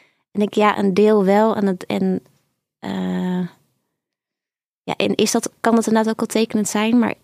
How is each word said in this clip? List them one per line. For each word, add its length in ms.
En 80
ik, 140
ja, 240
een 160
deel 300
wel. 320
En 100
het, 200
en, 340
eh, 680
ja, 140
en 180
is 160
dat, 200
kan 140
dat 120
inderdaad 260
ook 60
wel 240
tekenend 260
zijn? 300
Maar 260